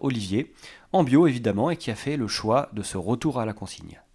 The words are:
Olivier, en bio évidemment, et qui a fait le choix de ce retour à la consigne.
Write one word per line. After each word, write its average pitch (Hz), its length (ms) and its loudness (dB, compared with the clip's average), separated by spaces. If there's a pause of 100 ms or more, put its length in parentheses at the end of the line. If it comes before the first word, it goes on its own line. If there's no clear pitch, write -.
Olivier, 113 480 -2 (400)
en 190 100 4
bio 143 240 6
évidemment, 120 440 2
et 165 60 -2
qui - 140 -8
a 104 60 -4
fait 147 200 -4
le 113 120 -2
choix 113 460 0
de 104 80 -4
ce - 140 -6
retour 123 440 0
à 110 60 -2
la 104 80 -4
consigne. 82 460 -14 (140)